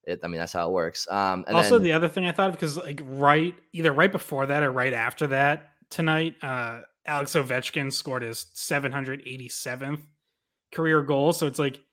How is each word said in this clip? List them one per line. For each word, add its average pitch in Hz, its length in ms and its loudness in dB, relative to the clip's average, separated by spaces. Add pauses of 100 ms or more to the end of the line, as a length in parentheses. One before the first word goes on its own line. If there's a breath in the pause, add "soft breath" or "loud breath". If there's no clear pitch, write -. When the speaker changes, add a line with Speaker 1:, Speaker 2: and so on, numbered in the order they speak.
Speaker 1:
it, 87 200 -6
I 85 40 -6
mean, 85 100 -6
that's 85 160 -6
how 87 140 -2
it 90 60 0
works. 85 360 -2
Um, 95 380 0
and 160 100 2
Speaker 2:
Also, 233 220 6
Speaker 1:
then 196 40 2
Speaker 2:
the 170 100 2
other 165 160 2
thing 180 180 -2
I 175 40 -2
thought 190 180 0
of, 175 100 -8
'cause, 151 180 -4
like, 147 260 -10
right, 143 520 4 (160)
either 165 220 2
right 175 180 6
before 147 340 -2
that 143 160 0
or 139 100 2
right 127 220 0
after 120 340 -2
that 143 440 2 (180)
tonight, 160 540 0
uh, 120 380 -6 (260)
Alex 143 260 -2
Ovechkin 135 580 -2
scored 127 300 -6
his 113 320 -8
seven 143 380 -2
hundred 135 340 -6
eighty-seventh 131 760 -8 (720)
career 160 300 4
goal. 143 320 2
So 160 140 0
it's 139 120 -4
like, 139 200 -2 (140)